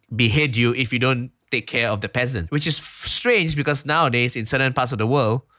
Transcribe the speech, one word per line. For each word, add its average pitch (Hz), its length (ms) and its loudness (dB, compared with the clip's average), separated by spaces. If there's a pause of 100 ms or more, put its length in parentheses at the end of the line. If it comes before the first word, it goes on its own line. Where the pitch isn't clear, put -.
(160)
behead 123 400 2
you 120 200 2
if 127 180 -2
you 139 60 0
don't 127 320 0 (200)
take 117 160 -4
care 117 220 0
of 104 120 -2
the 107 80 -6
peasant," 123 420 -4
which 147 160 0
is 156 120 0
f-, - 280 -8
strange 190 480 0
because 143 300 -2
nowadays 127 500 2
in 113 100 -4
certain 131 280 2
parts 127 180 0
of 120 80 -4
the 113 80 2
world, 127 340 2 (180)